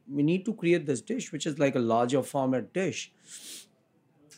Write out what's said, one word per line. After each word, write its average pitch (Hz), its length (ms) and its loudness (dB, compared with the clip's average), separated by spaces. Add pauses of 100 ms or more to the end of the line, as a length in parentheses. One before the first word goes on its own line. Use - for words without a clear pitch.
we 143 140 -2
need 180 220 2
to 220 100 -2
create 170 320 2
this 131 140 -2
dish, 226 320 -6
which 147 140 -6
is 147 120 -4
like 139 160 4
a 131 60 2
larger 120 420 2
format 127 500 -2
dish." 180 380 -4 (1300)